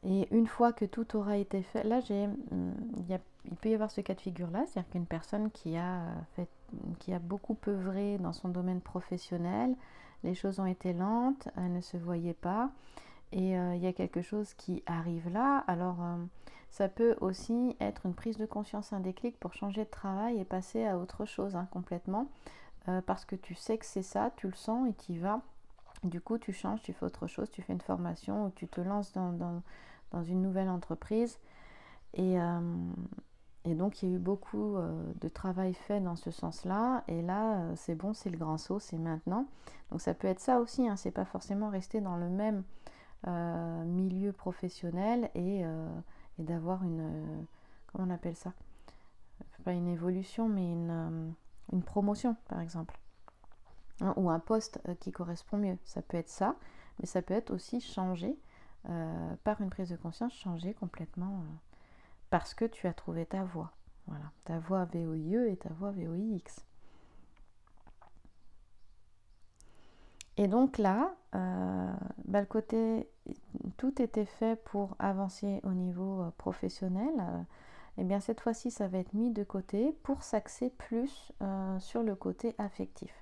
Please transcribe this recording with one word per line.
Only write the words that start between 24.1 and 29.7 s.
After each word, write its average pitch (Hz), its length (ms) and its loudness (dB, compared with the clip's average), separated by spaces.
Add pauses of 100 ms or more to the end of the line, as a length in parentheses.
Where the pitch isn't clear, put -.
tu - 120 -4
le 185 80 -2
sens 240 340 2
et 208 60 0
tu - 180 -8
y 165 60 -2
vas. 202 220 2 (640)
Du 175 180 0
coup, 226 180 0
tu - 140 -4
changes, 202 280 0
tu - 100 -8
fais - 140 -2
autre - 220 -2
chose, 208 240 -2
tu - 100 -10
fais 185 120 -2
une 180 80 -2
formation 185 640 0
ou 190 40 0
tu 185 180 -8
te - 140 -4
lances 196 320 0
dans, 185 200 0
dans, 175 280 -2 (500)